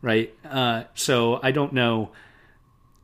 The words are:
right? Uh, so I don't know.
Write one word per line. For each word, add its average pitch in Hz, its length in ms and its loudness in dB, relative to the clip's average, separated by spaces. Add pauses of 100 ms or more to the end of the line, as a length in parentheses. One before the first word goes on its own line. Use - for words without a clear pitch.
right? 113 320 0 (100)
Uh, 123 400 -2 (100)
so 120 480 0
I 131 100 0
don't 143 200 -2
know. 117 380 0 (920)